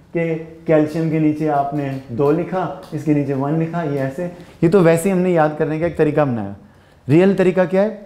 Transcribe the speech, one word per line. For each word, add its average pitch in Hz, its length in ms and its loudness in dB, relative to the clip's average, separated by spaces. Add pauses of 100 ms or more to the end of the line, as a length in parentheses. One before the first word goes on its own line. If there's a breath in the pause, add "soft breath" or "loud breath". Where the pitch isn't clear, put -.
(140)
कि 165 220 -2 (320)
कैल्शियम 160 440 2
के 160 80 0
नीचे 151 280 0
आपने 139 420 -2 (220)
दो 143 200 2
लिखा, 170 500 -4 (120)
इसके 151 200 -2
नीचे 139 200 0
वन 143 260 -2
लिखा, 165 240 -4
ये 143 160 -4
ऐसे, 135 260 -4 (380 loud breath)
ये 170 60 4
तो 196 120 4
वैसे 165 280 4
ही 190 60 0
हमने 180 160 2
याद 151 280 2
करने 156 200 -2
का 170 80 -2
एक 160 100 -6
तरीका 151 280 2
बनाया। 104 300 -4 (520 soft breath)
Real 180 280 4
तरीका 185 300 2
क्या 185 160 0
है 214 80 2 (160)